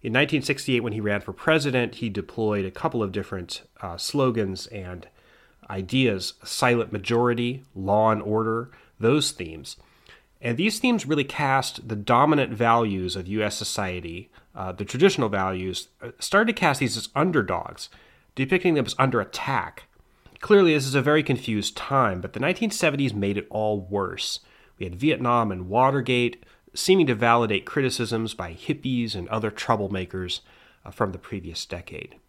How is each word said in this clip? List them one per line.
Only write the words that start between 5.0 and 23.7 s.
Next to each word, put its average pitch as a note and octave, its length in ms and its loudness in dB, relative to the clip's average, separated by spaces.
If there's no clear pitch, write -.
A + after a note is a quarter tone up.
ideas, G2+ 720 0
silent A#2+ 480 0
majority, A#2+ 720 0
law G#2 360 4
and G#2+ 120 0
order, A2+ 480 -2
those C#3 320 2
themes. D#2+ 460 -12
And A#2+ 160 -2
these G#3 220 0
themes A#3+ 280 2
really D3 180 0
cast C3+ 640 -2
the A2+ 80 -4
dominant B2 560 4
values G#2+ 640 2
of F#2 100 -8
U G#2+ 160 -2
S G#2 140 -2
society, F2+ 760 -6
uh, F#2 180 -8
the G2+ 120 -6
traditional C#3 440 2
values, F#2+ 600 -2
uh, A#2 100 -12
started A3 340 2
to - 60 -8
cast D3+ 200 2
these A2 160 -2
as A2 180 -8
underdogs, A#2+ 720 -2
depicting E3+ 400 2
them C3+ 120 2
as - 120 -6
under B2+ 220 2
attack. - 680 -6
Clearly, F#3+ 340 6
this C#3 120 2
is C3+ 80 -4
a C#3 80 4
very D3 220 4
confused A2+ 520 -2
time, A#2 440 0
but - 140 -8
the G#2+ 60 -8
nineteen F3+ 300 -2
seventies C#3 420 0
made G2+ 240 0
it - 140 -6
all G#2+ 300 0